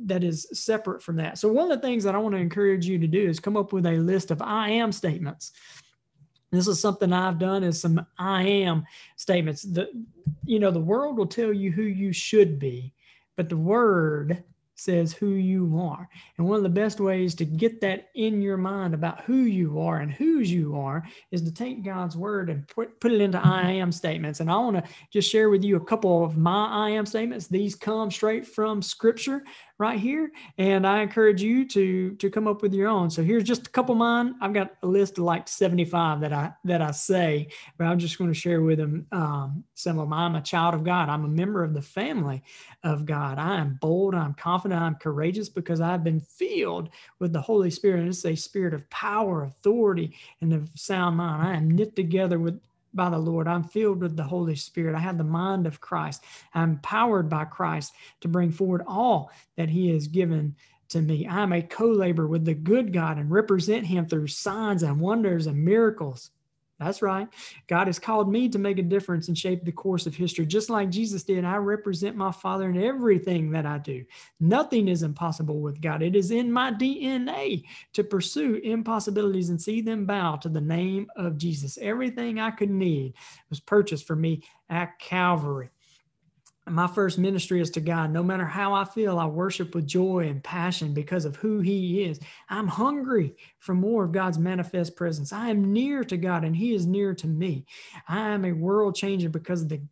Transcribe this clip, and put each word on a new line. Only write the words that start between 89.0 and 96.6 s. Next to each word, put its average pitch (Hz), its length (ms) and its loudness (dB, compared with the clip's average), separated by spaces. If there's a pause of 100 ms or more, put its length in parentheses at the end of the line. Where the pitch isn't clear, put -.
I 165 60 0
worship 175 500 -4
with 160 120 -2
joy 180 420 0
and 143 160 -6
passion 175 480 -4
because 147 320 -2
of 143 100 -6
who 214 260 -2
he 185 440 0
is. 156 160 -6 (300)
I'm 196 180 -2
hungry 247 640 0 (240)
for - 140 -6
more 196 320 2
of 165 80 -2
God's 185 240 0
manifest 175 580 -2
presence. 156 380 -4
I 226 160 -6
am 202 240 2
near 262 320 0
to 185 140 -4
God 175 260 0
and 160 100 0
he 226 200 0